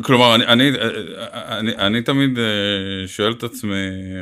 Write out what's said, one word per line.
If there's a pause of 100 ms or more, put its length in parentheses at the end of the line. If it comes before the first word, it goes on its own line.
כלומר,
אני,
אני, (600)
אני,
אני
תמיד,
אה,
שואל
את
עצמי, (320)